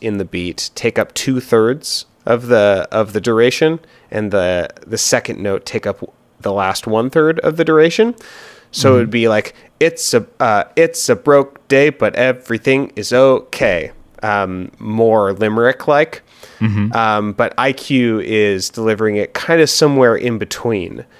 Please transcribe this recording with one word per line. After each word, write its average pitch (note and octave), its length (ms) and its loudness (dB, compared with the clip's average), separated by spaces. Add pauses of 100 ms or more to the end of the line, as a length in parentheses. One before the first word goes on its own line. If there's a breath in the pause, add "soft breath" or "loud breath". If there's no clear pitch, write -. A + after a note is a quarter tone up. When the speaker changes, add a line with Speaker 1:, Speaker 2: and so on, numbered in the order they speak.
Speaker 1:
in G#2+ 160 -6
the F#2+ 80 -6
beat F2 480 -8
take - 240 -4
up G#2+ 160 -4
two-thirds B2 920 -2 (200)
of A#2+ 220 0
the, G#2 440 2
of G#2 220 -2
the G#2 80 -2
duration, A#2+ 580 2 (300 soft breath)
and G#2+ 220 -6
the, F2+ 360 0 (200)
the A2 100 -6
second - 420 -4
note G2 260 -4
take - 200 -8
up G2+ 160 -6 (400)
the G#2 100 -4
last F#2+ 360 -2
one-third C#3+ 540 0
of D#3 160 -2
the E3 80 0
duration. E3 500 2 (560 loud breath)
So C3+ 240 2
it - 20 6
would A#2+ 60 2
Speaker 2:
Mm-hmm. G#2+ 80 -4
Speaker 1:
be A2+ 180 2
like, G#2+ 240 0 (260 soft breath)
"It's E3 360 0
a, A2+ 100 0 (140)
uh, G#2+ 240 2 (120)
it's E3 320 0
a A#2+ 80 2
broke C#3 520 2
day, C#3 240 4
but - 240 -2
everything B2+ 800 -2
is G#2+ 180 -6
okay." B2 800 2 (320)
Um, F#2+ 560 -4
more A2 540 2
limerick-like. A#2 880 0 (360 loud breath)
Speaker 2:
Mm-hmm. G#2 340 -2
Speaker 1:
Um, G#2+ 400 0
but A#2 260 -2
I C3+ 140 0
Q A#2+ 480 -2
is G2+ 480 -2
delivering A2 480 -2
it G2+ 180 -4
kind E3 260 0
of D3 80 4
somewhere C3 460 4
in A#2 240 -4
between. G2+ 680 -6 (140 soft breath)